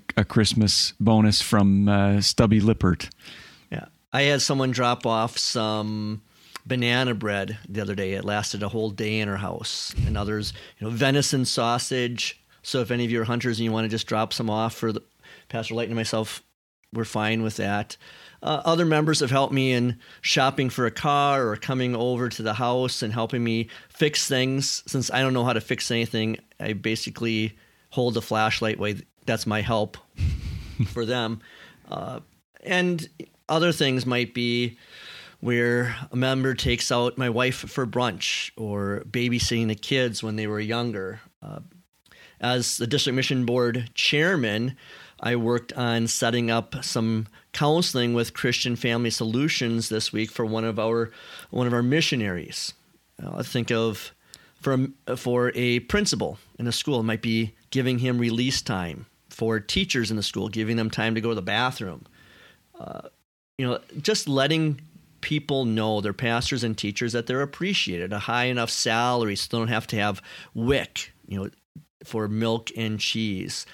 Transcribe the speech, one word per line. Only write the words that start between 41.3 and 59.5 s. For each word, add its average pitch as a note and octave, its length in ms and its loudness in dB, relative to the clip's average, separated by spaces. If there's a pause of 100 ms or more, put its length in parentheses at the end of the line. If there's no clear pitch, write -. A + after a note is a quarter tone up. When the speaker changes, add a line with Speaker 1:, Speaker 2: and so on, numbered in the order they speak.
Speaker 2:
Uh, G2+ 160 -12 (800)
as B2 380 0
the A#2+ 100 -2
District C3 280 2
Mission C3 300 2
Board A#2+ 500 2
chairman, C3+ 800 2 (440)
I A#2+ 140 0
worked A#2+ 380 0
on A#2 340 0
setting A#2 420 0
up A#2 360 0
some A2+ 420 0 (240)
counseling D3 600 2
with A#2 200 0
Christian A#2+ 420 0
Family A#2 340 0
Solutions A#2 800 0
this A2 240 -2
week A2 180 -2
for A#2 140 -4
one A2 180 -2
of A2+ 160 -2
our, A2+ 320 0 (380)
one B2 180 0
of A#2+ 60 0
our A#2+ 100 2
missionaries. B2 920 -2 (480)
Uh, - 160 -10
I - 60 -4
think A#2+ 280 -2
of A2+ 420 -2 (480)
for C3+ 260 2 (200)
a, B2 100 -4
for B2 380 0
a A#2+ 260 4
principal B2 560 -2 (200)
in A#2+ 100 -4
a A#2+ 40 0
school, C3 280 0
it A2 40 0
might A2 180 0
be A2+ 340 0 (160)
giving B2+ 280 2
him B2+ 180 0
release A#2+ 440 0
time. F2+ 460 -4 (220)
For A2+ 300 -2